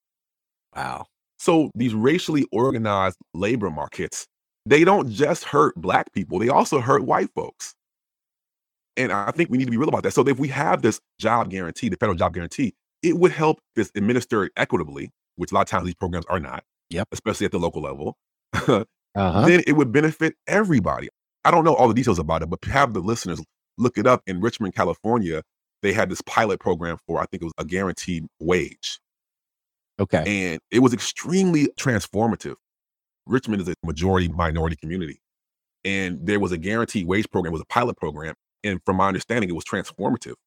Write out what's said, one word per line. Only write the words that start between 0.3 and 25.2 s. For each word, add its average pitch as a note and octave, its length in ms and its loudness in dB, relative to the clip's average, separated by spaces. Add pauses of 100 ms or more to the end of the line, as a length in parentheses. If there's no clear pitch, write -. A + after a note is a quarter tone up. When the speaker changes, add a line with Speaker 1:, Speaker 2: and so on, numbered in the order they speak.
Speaker 1:
Wow. C3 320 -8 (320)
Speaker 2:
So D#3+ 360 2
these A#2 200 -2
racially C#3+ 580 0
organized G#2 640 0 (180)
labor G2+ 360 -2
markets, D2+ 560 -8 (380)
they D3+ 200 6
don't F3 260 4
just C#3+ 340 0
hurt D3 320 2
Black F2+ 360 0
people, F#2 260 -4
they A2 100 0
also D3+ 320 2
hurt C3 240 2
white - 300 0
folks. - 400 -10 (1200)
And B2 160 0
I G2+ 180 -2
think E3+ 200 0
we B2 80 0
need C3 60 0
to B2 60 -4
be A#2 80 0
real D3+ 100 0
about A2+ 140 0
that. G2+ 100 0
So C#3 160 4
if C3 100 0
we C3+ 100 -2
have D3 340 0
this A2 180 2 (180)
job A2 320 0
guarantee, F#2 380 -6
the F#3+ 80 -2
federal G2+ 200 0
job E2+ 180 -2
guarantee, F#2 400 -4 (280)
it E3 160 2
would F3 140 6
help D#3 260 2 (160)
this G#2+ 220 -2
administered G#2 600 0
equitably, D2+ 540 -4 (260)
which F2 140 -6
a - 40 0
lot G2 80 4
of F#2+ 60 -4
times F2+ 180 -2
these F2+ 80 -4
programs F2 320 -6
are F#2 120 -2
not, C#2+ 240 -10 (280)
Speaker 1:
Yep. F2 200 -4
Speaker 2:
especially - 360 -2
at - 60 -4
the G2 60 -2
local E2 240 -2
level. C#2+ 340 -8 (360)
<laughs> - 340 2 (280)
Speaker 1:
Uh-huh. G2 320 2
Speaker 2:
Then F3 200 6
it C#3+ 80 4
would C#3 180 2
benefit D#3 440 0 (100)
everybody. B2 640 0 (340)
I D3 60 6
don't E3 140 6
know D#3+ 100 6
all B2 120 6
the A2+ 60 6
details A2+ 260 2
about D#2+ 240 -2
it, D#2+ 60 -6
but F2+ 160 -8
have C3 300 2
the - 60 -4
listeners F2+ 420 -4 (340)
look B2 220 0
it G#2+ 80 2
up. B2+ 200 6
In F#2 140 -6
Richmond, G#2 340 -2
California, F2+ 680 -2 (400)